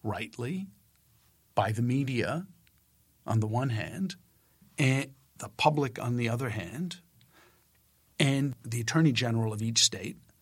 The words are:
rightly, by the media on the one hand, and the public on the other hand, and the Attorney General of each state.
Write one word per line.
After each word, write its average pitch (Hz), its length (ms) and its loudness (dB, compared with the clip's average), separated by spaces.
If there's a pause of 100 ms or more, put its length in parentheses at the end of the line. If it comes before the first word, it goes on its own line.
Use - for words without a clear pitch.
rightly, 120 640 -6 (840)
by 104 180 2
the 107 100 0
media 127 680 0 (760)
on 113 140 2
the 107 80 2
one 120 220 0
hand, 110 460 -4 (600)
and 135 340 2 (260)
the - 120 -10
public 147 520 2
on 120 160 0
the 120 100 0
other 120 220 -2
hand, 113 480 -6 (1200)
and 139 360 2 (100)
the 117 160 -4
Attorney 160 300 4
General 113 420 0
of 101 80 -6
each 113 220 2
state. - 340 -2 (240)